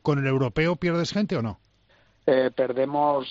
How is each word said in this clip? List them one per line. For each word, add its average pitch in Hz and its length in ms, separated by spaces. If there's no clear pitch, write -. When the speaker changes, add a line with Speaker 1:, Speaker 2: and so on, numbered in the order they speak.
Speaker 1:
con 147 160
el 135 80
europeo, 135 480
¿pierdes 170 380
gente 202 240
o 120 40
no? 110 160
Speaker 2:
Eh, 131 280
perdemos, 135 760